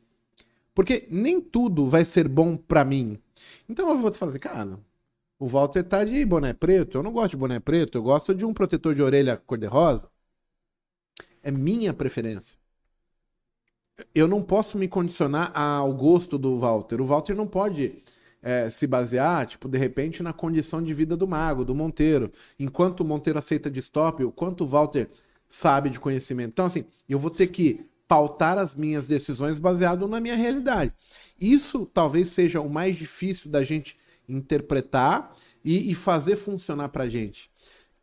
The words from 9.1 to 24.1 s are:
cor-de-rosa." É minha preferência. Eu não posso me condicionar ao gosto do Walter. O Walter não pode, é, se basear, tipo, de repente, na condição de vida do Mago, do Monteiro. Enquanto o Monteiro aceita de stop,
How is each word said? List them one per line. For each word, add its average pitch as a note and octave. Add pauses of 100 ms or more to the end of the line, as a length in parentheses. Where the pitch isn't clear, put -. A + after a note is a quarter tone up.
cor-de-rosa." A#2+ (1300)
É C#3+
minha E3+
preferência. A2+ (1500)
Eu D#3
não G3+
posso G#3
me F#3+
condicionar F3
ao C#3+
gosto D#3
do C3
Walter. A#2
O C3
Walter D3+
não G#3+
pode, F#3 (380)
é, A#2+
se -
basear, C3
tipo, -
de C3
repente, C3+
na E3+
condição D#3+
de D#3
vida D#3+
do F#3+
Mago, D#3
do B2+
Monteiro. D3+ (280)
Enquanto F3
o E3
Monteiro D3+
aceita D3
de C3
stop, D#3